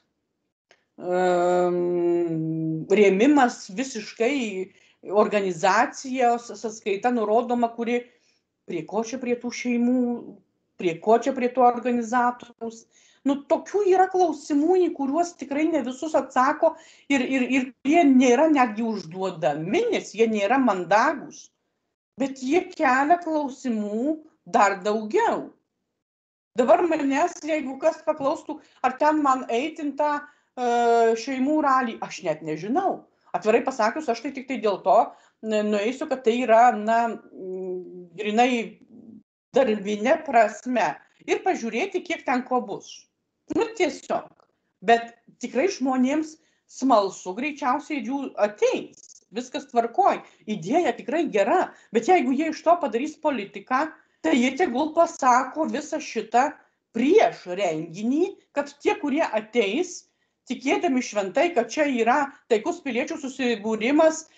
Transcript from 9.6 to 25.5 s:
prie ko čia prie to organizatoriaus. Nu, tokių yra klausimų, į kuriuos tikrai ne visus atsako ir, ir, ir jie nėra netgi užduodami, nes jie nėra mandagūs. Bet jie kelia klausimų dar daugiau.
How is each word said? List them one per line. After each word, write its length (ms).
prie 180
ko 220
čia 140
prie 160
to 120
organizatoriaus. 1200
Nu, 160
tokių 440
yra 220
klausimų, 680
į 140
kuriuos 420
tikrai 320
ne 160
visus 340
atsako 600
ir, 120
ir, 220
ir 200
jie 240
nėra 460
netgi 360
užduodami, 1040
nes 240
jie 140
nėra 340
mandagūs. 880
Bet 240
jie 280
kelia 480
klausimų 1000
dar 380
daugiau. 680